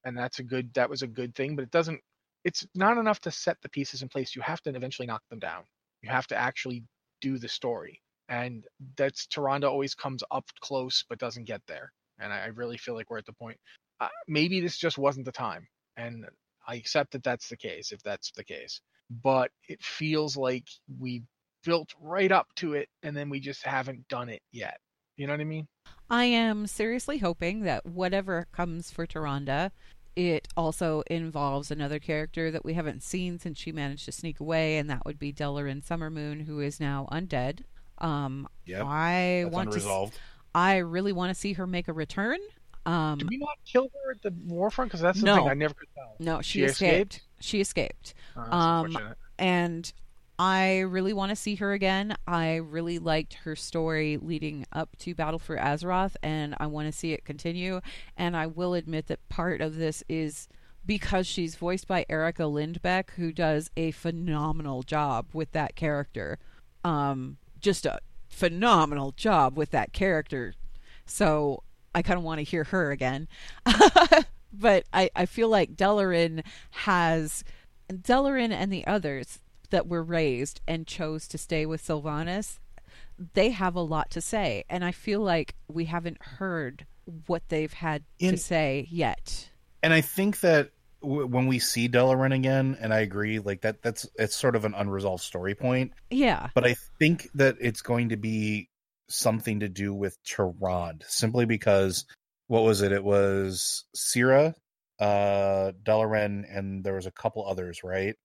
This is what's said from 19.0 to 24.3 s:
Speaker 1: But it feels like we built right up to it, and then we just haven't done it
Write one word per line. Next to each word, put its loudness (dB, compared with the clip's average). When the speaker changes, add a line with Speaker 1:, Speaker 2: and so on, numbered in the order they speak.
Speaker 1:
But 2
it -14
feels -2
like -2
we -8
built 0
right 0
up 4
to -4
it, -2
and -6
then -6
we -6
just -10
haven't -4
done -6
it -12